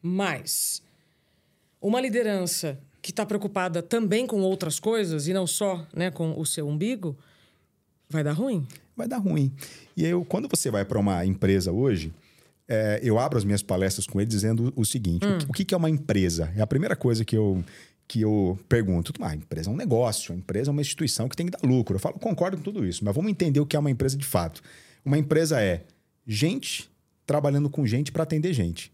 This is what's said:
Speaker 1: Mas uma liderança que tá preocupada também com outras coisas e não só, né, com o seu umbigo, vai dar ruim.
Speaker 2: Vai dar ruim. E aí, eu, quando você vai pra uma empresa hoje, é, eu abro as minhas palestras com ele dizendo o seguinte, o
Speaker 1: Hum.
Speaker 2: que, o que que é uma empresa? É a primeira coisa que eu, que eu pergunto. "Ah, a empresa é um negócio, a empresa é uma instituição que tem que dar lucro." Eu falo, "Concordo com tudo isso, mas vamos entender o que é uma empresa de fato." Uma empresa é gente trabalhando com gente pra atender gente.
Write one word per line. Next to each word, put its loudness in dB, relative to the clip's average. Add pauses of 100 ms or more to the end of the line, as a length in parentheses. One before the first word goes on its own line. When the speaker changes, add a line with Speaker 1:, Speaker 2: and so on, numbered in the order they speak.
Speaker 1:
Mas -2 (1000)
uma 2
liderança 0 (220)
que -12
tá -2
preocupada -2
também 0
com -2
outras 0
coisas 0
e 0
não 0
só, -2
né, 0
com -4
o -4
seu -4
umbigo, -2 (920)
vai 0
dar 0
ruim. 0 (280)
Speaker 2:
Vai -4
dar -4
ruim. 2 (440)
E 2
aí, 2
eu, 2
quando -2
você 0
vai 0
pra 0
uma 2
empresa 4
hoje, 0 (540)
é, 2
eu 4
abro 0
as 2
minhas 2
palestras 0
com -2
ele 2
dizendo 2
o 2
seguinte, 0
o 2
Speaker 1:
Hum. 2
Speaker 2:
que, -2
o -4
que -2
que 0
é 2
uma 2
empresa? 0
É 2
a 2
primeira 0
coisa 0
que 0
eu, 2 (440)
que -2
eu 2 (100)
pergunto. 2 (100)
"Ah, -4
a -6
empresa -6
é -2
um -2
negócio, 0
a -6
empresa -4
é 0
uma 0
instituição -4
que -8
tem -4
que -4
dar -2
lucro." 2
Eu -2
falo, -4
"Concordo -2
com -10
tudo -4
isso, -4
mas 0
vamos 0
entender 2
o 2
que -4
é 4
uma 2
empresa 0
de -6
fato." -2 (420)
Uma 2
empresa 2
é 2 (440)
gente 0 (360)
trabalhando 2
com -2
gente 0
pra 0
atender 0
gente. -2